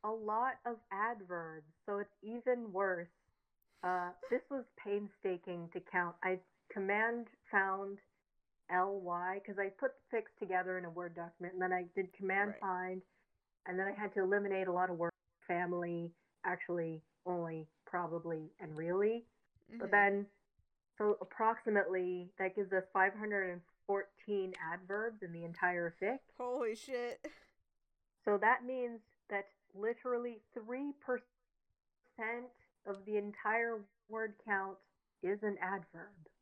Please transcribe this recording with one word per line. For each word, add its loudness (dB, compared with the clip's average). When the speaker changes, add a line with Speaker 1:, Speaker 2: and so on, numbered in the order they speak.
Speaker 1:
a -2
lot 0
of -4
adverbs, -4
so 0
it's -6
even 0
worse. 2
Uh, 0
this 2
was -2
painstaking -4
to -4
count. -2
I 2
command 2
found 2
L 4
Y, -2
'cause -6
I 2
put 0
the 0
fics -4
together 0
in -4
a -6
Word -6
document, -8
and -2
then 2
I 2
did -2
command 2
Speaker 2:
Right. -10
Speaker 1:
find, -2
and -2
then 2
I 0
had -4
to 4
eliminate 4
a 0
lot 4
of -2
words, 0
family, -2
actually, -2
only, -4
probably, -4
and -10
really. 0
But -16
Speaker 2:
Mm-hmm. 0
Speaker 1:
then, 6
so 4
approximately, 2
that 0
gives 0
us 4
five 6
hundred 0
and -6
fourteen -2
adverbs -4
in -6
the -8
entire 0
fic. -2
Speaker 2:
Holy -2
shit. -6
Speaker 1:
So 4
that 6
means -4
that -4
literally -2
three -4
percent -8
of -6
the 0
entire 0
word -4
count 0
is 0
an 0
adverb. -6